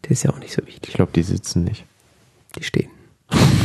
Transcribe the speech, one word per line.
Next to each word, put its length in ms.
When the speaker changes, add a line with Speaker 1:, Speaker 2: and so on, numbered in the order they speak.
Speaker 1:
Das 80
ist 120
ja 60
auch 100
nicht 140
so 120
wichtig. 240
Speaker 2:
Ich 40
glaub, 180
die 120
sitzen 400
nicht. 220
Speaker 1:
Die 80
stehen. 260